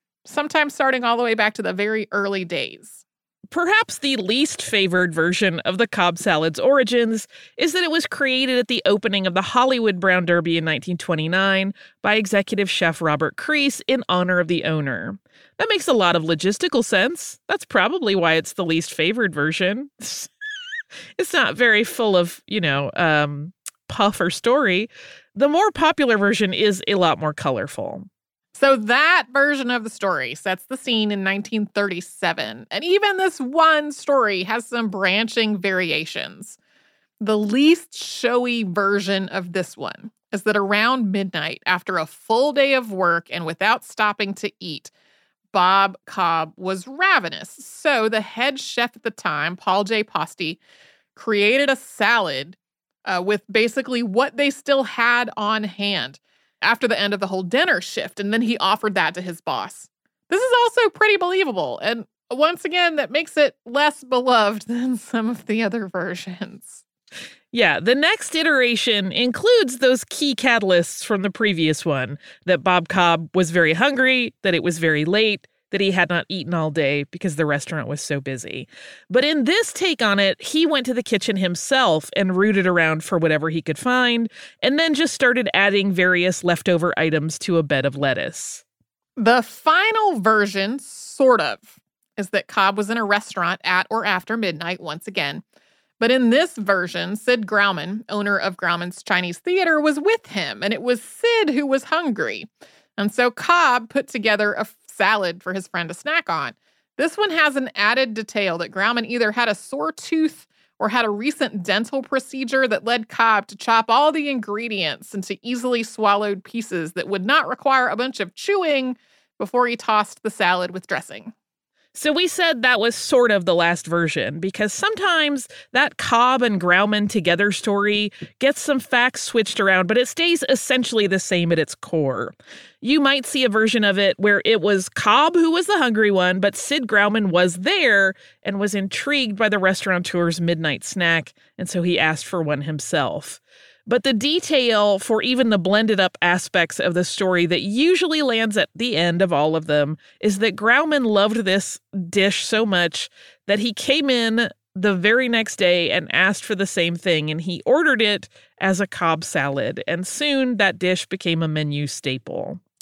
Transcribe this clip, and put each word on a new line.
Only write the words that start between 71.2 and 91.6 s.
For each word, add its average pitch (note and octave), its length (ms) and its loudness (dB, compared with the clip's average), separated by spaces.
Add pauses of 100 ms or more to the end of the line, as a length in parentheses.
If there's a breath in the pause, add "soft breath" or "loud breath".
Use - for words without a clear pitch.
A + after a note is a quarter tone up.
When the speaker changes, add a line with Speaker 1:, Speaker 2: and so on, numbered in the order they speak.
Speaker 2:
the G3 100 -2
previous E3 540 0
one, C#3 340 -4 (260 loud breath)
that F3 180 2
Bob F3+ 260 2
Cobb E3+ 440 2
was F3 180 2
very E3 220 4
hungry, B3+ 600 0 (100)
that F#3 100 0
it E3 100 0
was E3+ 160 -2
very D#3 260 0
late, G#3 420 0 (240)
that G3 100 -2
he G3 100 2
had F3+ 180 2
not F3 200 -2
eaten E3+ 240 -6
all D#3+ 180 -2
day C#3+ 340 0
because F3 300 -6
the D#3 100 0
restaurant C#3+ 420 -4
was C#3+ 140 -8
so C#3+ 200 -6
busy. C3 460 -10 (420 loud breath)
But B3+ 160 2
in D4+ 180 2
this F#4 300 0
take F4 280 -2
on G3+ 160 2
it, G3 240 2
he D#4 240 0
went C#4+ 200 0
to B3+ 80 -2
the A3+ 100 -2
kitchen G#3 320 -2
himself F#3 800 0
and F#3 220 0
rooted G3 280 4
around D#3+ 380 2
for F#3+ 140 -2
whatever D#3 320 2
he D#3+ 120 -4
could D3+ 160 -4
find, A#3+ 520 0 (320 loud breath)
and C#4 180 2
then E4 140 2
just D4 200 0
started B3 400 2
adding G3 380 2
various F3+ 520 2
leftover F3 540 2
items D#3 420 0
to E3+ 180 0
a E3 60 4
bed C#3 220 0
of C#3 120 -2
lettuce. C3 640 -4 (540)
Speaker 1:
The A#3 240 4
final F#4+ 800 2
version, G#3 580 0
sort - 640 2
of, - 380 -6 (360)